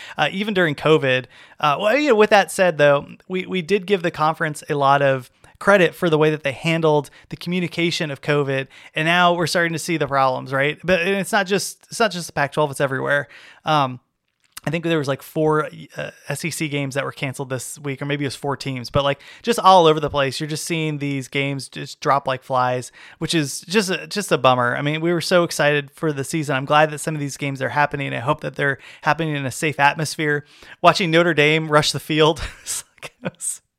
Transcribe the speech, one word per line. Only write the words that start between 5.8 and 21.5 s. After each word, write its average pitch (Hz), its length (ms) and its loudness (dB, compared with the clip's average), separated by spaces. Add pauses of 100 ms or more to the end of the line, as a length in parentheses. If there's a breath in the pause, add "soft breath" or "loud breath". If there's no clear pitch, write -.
for 180 120 -2
the 156 120 4
way 156 100 6
that 151 140 -4
they 139 80 -2
handled 160 580 0 (200 soft breath)
the - 60 -12
communication 170 760 -4
of 135 100 -10
covid, 135 460 -2 (260 loud breath)
and 156 140 -2
now 175 260 4
we're 170 140 0
starting 170 260 0
to 156 60 -4
see 165 180 -4
the 147 100 0
problems, 131 460 0
right? 143 300 0
But, 170 180 2
and 190 140 0
it's 190 160 -4
not 202 160 0
just, - 420 -4
it's - 100 -10
not 220 120 2
just 170 160 -10
the - 60 -16
Pac-twelve, 147 360 0
it's 135 100 -10
everywhere. 139 480 -2 (380 loud breath)
Um, 135 340 0 (680)
I 151 40 -4
think 160 140 -4
there 165 140 0
was, 139 100 -2
like, 135 160 -4
four, 151 460 0 (260)
uh, 147 160 -10 (160)
S - 160 -6
E 160 80 -4
C 160 160 -6
games 139 280 -4
that 135 100 -4
were 135 80 -8
canceled 135 360 -8
this 131 300 -10
week, 143 220 -8
or 143 40 -8
maybe 143 200 -4
it - 20 -2
was - 80 -8
four 139 220 -4
teams, 127 320 -8
but, 143 140 -2
like, 139 180 -2 (200 loud breath)
just 233 180 -2
all 185 280 8
over 156 120 4
the 147 100 -4
place. 135 300 -2
You're 156 100 -6
just 151 160 -6
seeing 156 320 -4
these 139 320 -6
games 139 400 -6